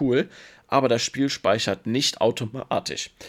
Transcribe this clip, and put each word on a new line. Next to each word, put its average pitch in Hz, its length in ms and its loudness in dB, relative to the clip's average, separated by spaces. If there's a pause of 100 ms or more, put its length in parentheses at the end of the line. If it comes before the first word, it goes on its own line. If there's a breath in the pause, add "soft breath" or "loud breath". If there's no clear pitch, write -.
cool, 139 300 2 (360 loud breath)
aber 135 220 2
das 117 140 2
Spiel 139 260 -2
speichert 101 580 0
nicht 123 360 -2
automatisch. - 880 -4 (180 loud breath)